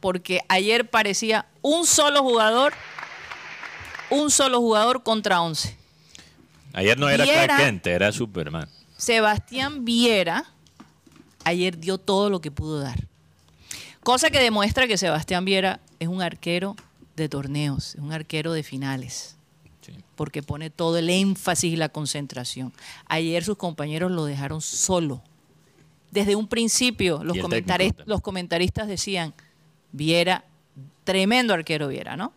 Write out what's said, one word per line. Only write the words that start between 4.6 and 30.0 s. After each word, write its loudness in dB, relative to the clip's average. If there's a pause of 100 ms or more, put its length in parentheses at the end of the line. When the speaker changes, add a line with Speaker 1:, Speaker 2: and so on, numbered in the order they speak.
Speaker 1:
jugador 4
contra 2
once. -4 (960)
Speaker 2:
Ayer 4
no 2
era 6
Speaker 1:
Viera, 6
Speaker 2:
Clark 4
Kent, 0
era 2
Superman. -6 (280)
Speaker 1:
Sebastián 0
Viera 2 (1000)
ayer 0
dio -4
todo 2
lo -2
que -8
pudo -6
dar. -6 (960)
Cosa 4
que 2
demuestra 4
que 0
Sebastián 0
Viera 2 (180)
es -4
un -2
arquero -4 (400)
de -2
torneos, -4
es -14
un -8
arquero -4
de -2
finales. -8 (460)
Speaker 2:
Sí. -20 (240)
Speaker 1:
Porque -6
pone -10
todo 0
el 0
énfasis 2
y -2
la 0
concentración. -8 (340)
Ayer 0
sus -2
compañeros -4
lo -2
dejaron -6
solo. -2 (880)
Desde 2
un -4
principio, 0
los -2
Speaker 2:
Y -2
el -2
técnico -4
Speaker 1:
comentari-, 0
Speaker 2:
también. -8
Speaker 1:
los -2
comentaristas -2
decían: -4 (580)
Viera, 2 (600)